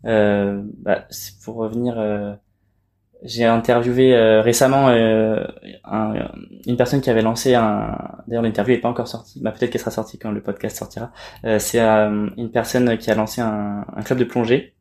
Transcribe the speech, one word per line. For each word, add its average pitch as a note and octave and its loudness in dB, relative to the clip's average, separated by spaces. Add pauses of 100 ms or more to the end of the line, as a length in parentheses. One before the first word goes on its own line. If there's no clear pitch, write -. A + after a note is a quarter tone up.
Euh, G2+ 2 (160)
bah, - -2
c'est - -16 (100)
pour A2+ -12
revenir, A#2 -4
euh, G#2 -4 (880)
j'ai A#2 -2
interviewé, A#2+ 4
euh, A2 6
récemment, C3 4
euh, A2 2 (400)
un, G#2+ -4 (520)
une B2 -2
personne B2 2
qui C3 -2
avait A2+ 4
lancé A#2 2
un, G#2+ 0 (300)
d'ailleurs A#2 -2
l'interview A2 2
est - -2
pas A#2+ -2
encore A#2+ -6
sortie, - -16
bah, A2 -4
peut-être A#2+ -4
qu'elle A#2 -4
sera A2+ -6
sortie - -10
quand A2 -10
le G2+ -6
podcast G#2+ -8
sortira. A2+ -12 (340)
Euh, A2 2
c'est, A#2 0
euh, G#2+ 2
une A#2 -8
personne A#2+ 0
qui A2+ -2
a G#2+ 4
lancé A2 -4
un, G#2 -4
un - -10
club B2+ -2
de B2 4
plongée. A#2+ -2